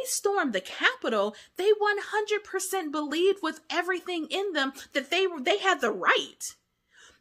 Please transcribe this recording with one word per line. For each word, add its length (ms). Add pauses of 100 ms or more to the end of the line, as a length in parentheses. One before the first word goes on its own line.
stormed 480
the 80
Capitol, 720 (220)
they 200
one 220
hundred 440
percent 480
believed 520
with 160 (100)
everything 600
in 240
them 200 (200)
that 180
they 160
were, 140
they 180
had 200
the 120
right. 640 (640)